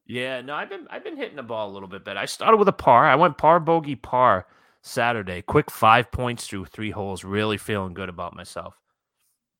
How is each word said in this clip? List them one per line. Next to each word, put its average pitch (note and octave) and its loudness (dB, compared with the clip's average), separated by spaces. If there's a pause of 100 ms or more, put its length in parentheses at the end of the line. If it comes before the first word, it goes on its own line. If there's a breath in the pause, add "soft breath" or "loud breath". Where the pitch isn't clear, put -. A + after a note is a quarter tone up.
Yeah, B2 -6
no, C#3 -10
I've E3+ -8
been, F4+ -14
I've B3+ -14
been D#4+ -12
hitting A#3+ -10
the C#3 -14
ball A2 -6
a G2 -14
little G2 -14
bit F#2+ -14
better. G2 -8
I A#2 -4
started - 2
with G3+ 4
a - -2
par. B2+ 6
I C#3 6
went D#3+ 2
par, E3 6
bogey, D#3 -2
par A#2 2 (340 soft breath)
Saturday. G#2+ -4
Quick - 0
five A#2 4
points A#2+ -6
through F#2+ -8
three G#2+ -10
holes. G2 -8
Really G#2 -2
feeling G2 -6
good F#2+ -10
about F2 -10
myself. F2 -14 (800)